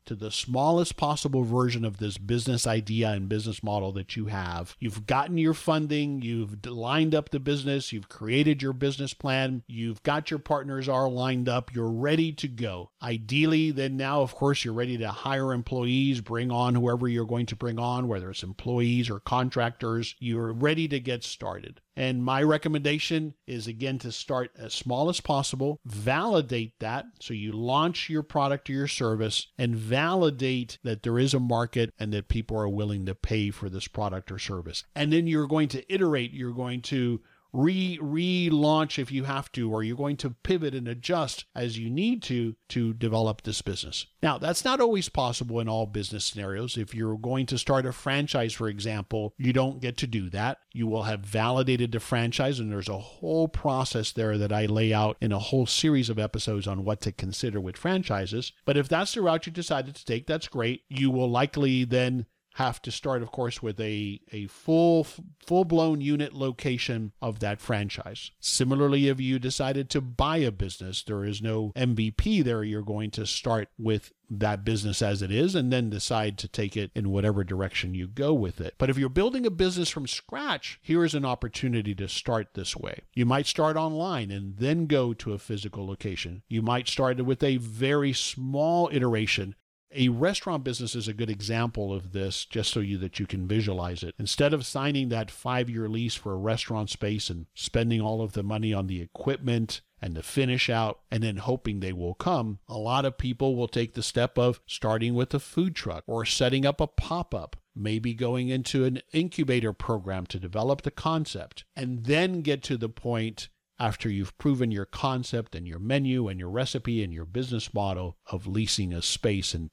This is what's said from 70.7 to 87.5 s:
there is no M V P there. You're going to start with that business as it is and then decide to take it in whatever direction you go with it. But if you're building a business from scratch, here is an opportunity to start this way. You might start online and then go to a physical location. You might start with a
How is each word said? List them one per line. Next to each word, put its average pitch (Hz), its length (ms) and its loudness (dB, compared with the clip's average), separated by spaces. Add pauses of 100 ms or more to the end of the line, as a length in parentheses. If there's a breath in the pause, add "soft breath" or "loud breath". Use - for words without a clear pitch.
there 104 200 -4
is 104 180 -4
no 110 340 -2
M 123 200 2
V 110 160 2
P 208 300 2
there. 117 220 2
You're 107 180 -2
going 104 300 -4
to 107 140 -6
start 113 520 -2
with 110 340 0 (180)
that 104 360 0
business 107 360 0
as 101 200 2
it 95 100 -2
is 165 240 2
and 127 160 2
then 120 180 2
decide 104 500 0
to 98 100 -8
take 104 260 -2
it 101 200 -4
in 98 160 0
whatever 98 340 2
direction 92 480 -2
you 92 140 -4
go 135 260 2
with 104 260 0
it. 82 180 -6
But 131 120 2
if 131 80 2
you're 139 120 2
building 233 360 2
a 214 60 2
business 180 380 2
from 143 180 -4
scratch, - 720 -6
here 170 240 4
is 151 80 2
an 139 120 0
opportunity 117 720 -2
to 98 140 -6
start - 460 -2
this 95 200 -6
way. - 280 -8 (100)
You 120 120 2
might 135 200 4
start 156 320 2
online 156 540 -2
and 98 260 -6
then 156 280 2
go 131 280 4
to 107 200 -6
a 101 60 -4
physical 101 480 -6
location. 95 600 -6
You 113 120 0
might 120 280 0
start 127 320 2
with 127 200 0
a 135 160 4